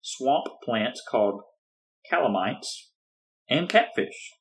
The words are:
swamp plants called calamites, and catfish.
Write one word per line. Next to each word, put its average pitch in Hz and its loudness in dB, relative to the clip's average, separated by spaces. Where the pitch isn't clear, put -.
swamp 139 0
plants 113 -2
called 101 2
calamites, 107 -2
and 170 0
catfish. - 0